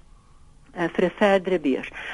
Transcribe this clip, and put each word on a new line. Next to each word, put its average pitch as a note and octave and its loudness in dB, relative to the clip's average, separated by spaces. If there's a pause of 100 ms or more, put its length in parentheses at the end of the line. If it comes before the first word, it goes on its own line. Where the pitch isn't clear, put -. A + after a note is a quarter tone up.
(720)
eh, F3 -4
vir F#3 2
'n F3 0
verdere F#3+ 2
beurs. - -2 (240)